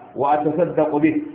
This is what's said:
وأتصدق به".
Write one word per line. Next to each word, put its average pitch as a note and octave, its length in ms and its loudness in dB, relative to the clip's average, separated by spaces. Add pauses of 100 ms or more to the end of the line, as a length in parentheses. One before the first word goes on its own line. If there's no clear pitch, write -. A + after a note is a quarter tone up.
(160)
وأتصدق D3+ 800 0
به". D#3 260 0 (120)